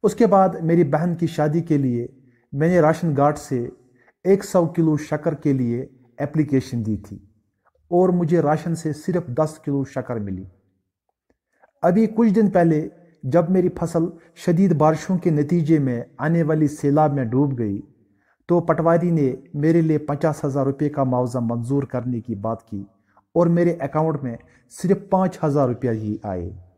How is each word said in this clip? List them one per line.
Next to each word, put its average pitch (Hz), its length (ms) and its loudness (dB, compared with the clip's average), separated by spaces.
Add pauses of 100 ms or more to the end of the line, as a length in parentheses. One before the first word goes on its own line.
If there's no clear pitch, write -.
उसके 214 220 2
बाद 190 380 4
मेरी 170 200 4
बहन 156 320 0
की 165 120 -2
शादी 151 340 0
के 160 160 0
लिए 123 540 -4 (240)
मैंने 170 260 2
राशन 156 340 2
कार्ड 143 200 2
से 123 360 -6 (540)
एक 190 180 2
सौ 170 240 2
किलो 160 300 2
शक्कर 151 380 -4
के 147 180 -2
लिए 123 360 -2 (320)
एप्लीकेशन 143 640 -2
दी 104 140 -2
थी - 360 -16 (580)
और 180 200 4
मुझे 170 300 2
राशन 156 320 0
से 156 200 -4
सिर्फ 165 360 -4
दस 156 360 -2
किलो 139 180 -2
शक्कर 123 360 -8
मिली। 95 280 -8 (1400)
अभी 190 240 4
कुछ 220 220 2
दिन 208 200 4
पहले 165 420 2 (340)
जब 160 240 2
मेरी 180 200 2
फसल 170 420 -4 (240)
शदीद 170 420 2
बारिशों 156 400 2
के 175 140 0
नतीजे 151 480 2
में 123 260 -2 (140)
आने 165 240 0
वाली 156 240 2
सैलाब 143 460 2
में 127 160 -2
डूब 135 240 0
गई, 107 300 -4 (680)
तो 175 100 4
पटवारी 170 520 2
ने 139 320 0 (120)
मेरे 165 260 2
लिए 156 160 2
पचास 151 480 -4
हजार 135 200 -2
रुपये 139 240 -2
का 147 140 -2
मुआवजा 127 360 -2
मंजूर 120 460 -2
करने 123 360 -6
की 113 140 -8
बात 110 260 -6
की 98 260 -12 (480)
और 170 140 4
मेरे 170 240 2
अकाउंट 156 480 -4
में 120 160 -8 (320)
सिर्फ - 420 -2
पाँच 185 320 0
हजार 143 240 2
रुपया 120 240 -2
ही 107 340 -4
आए। 92 320 -8 (200)